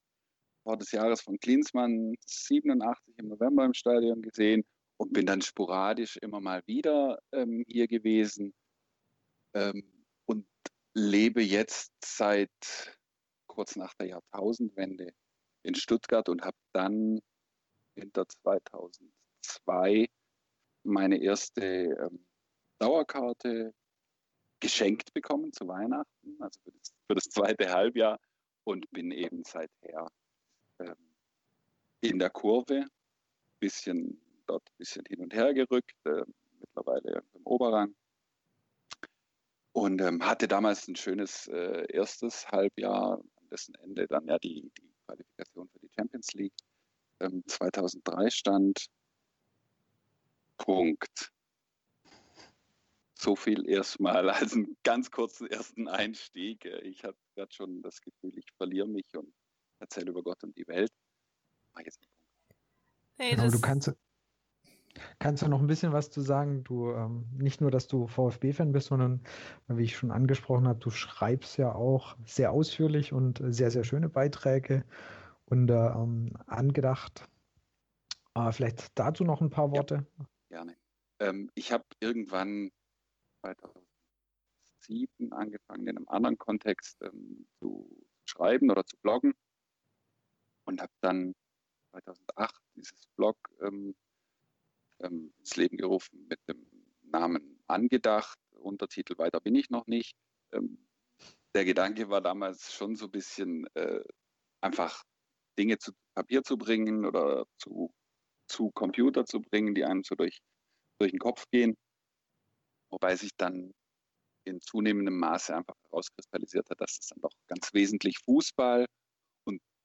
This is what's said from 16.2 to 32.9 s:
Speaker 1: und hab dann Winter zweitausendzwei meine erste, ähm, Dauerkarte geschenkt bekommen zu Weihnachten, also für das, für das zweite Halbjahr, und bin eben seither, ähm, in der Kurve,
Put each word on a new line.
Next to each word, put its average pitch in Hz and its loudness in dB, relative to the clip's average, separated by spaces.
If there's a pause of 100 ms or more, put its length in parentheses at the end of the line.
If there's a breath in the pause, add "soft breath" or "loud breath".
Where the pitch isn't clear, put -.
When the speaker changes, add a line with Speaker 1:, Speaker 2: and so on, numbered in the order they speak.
Speaker 1:
und 85 0
hab - -8 (180)
dann 107 0 (720)
Winter 95 -4
zweitausendzwei 92 0 (760)
meine 98 4
erste, 98 0
ähm, 90 -2 (540)
Dauerkarte 120 0 (880)
geschenkt - 2
bekommen 302 -4
zu - -10
Weihnachten, 277 -6
also - -14
für - -20
das, - -20 (140)
für 107 0
das 95 -2
zweite 101 2
Halbjahr, 110 2 (440)
und 95 -6
bin 87 -6
eben - -6
seither, 82 -12 (720)
ähm, 87 -16 (840)
in 95 2
der 92 4
Kurve, 139 2 (760)